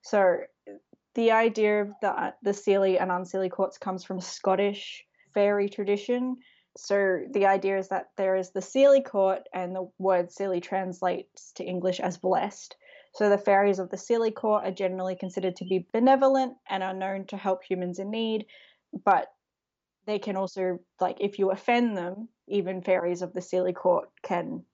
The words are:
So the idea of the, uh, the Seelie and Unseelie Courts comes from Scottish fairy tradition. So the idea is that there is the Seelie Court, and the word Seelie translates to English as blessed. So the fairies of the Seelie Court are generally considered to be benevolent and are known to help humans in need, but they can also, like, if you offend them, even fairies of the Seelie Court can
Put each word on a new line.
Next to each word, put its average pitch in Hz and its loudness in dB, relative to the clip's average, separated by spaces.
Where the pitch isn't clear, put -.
So 190 4
the 226 4
idea 214 4
of 208 -6
the, 202 0
uh, - -4
the 202 0
Seelie 196 2
and 185 -2
Unseelie 185 -2
Courts 185 -4
comes 185 -6
from 185 -8
Scottish 202 -2
fairy 202 2
tradition. 233 -4
So 196 0
the 202 2
idea 196 2
is 190 -6
that 190 -6
there 190 0
is 185 -2
the 196 -6
Seelie 269 6
Court, 190 2
and 185 -6
the 185 -8
word 185 2
Seelie 190 -2
translates 185 -6
to 180 -12
English 180 -2
as 180 -4
blessed. - -2
So 208 2
the 202 6
fairies 202 4
of 185 -6
the 196 -8
Seelie 226 0
Court 214 0
are 190 -2
generally 185 -4
considered 180 -4
to 180 -8
be 185 -2
benevolent 262 4
and 190 -4
are 190 -6
known 190 -6
to 202 -10
help 190 -2
humans 180 -4
in 196 -8
need, 220 -4
but 190 4
they 214 -2
can 202 -4
also, 185 -4
like, - -2
if 202 -2
you 190 2
offend 233 0
them, 190 -8
even 190 -4
fairies 180 0
of 180 -8
the 185 -6
Seelie 180 -2
Court - 2
can 170 -6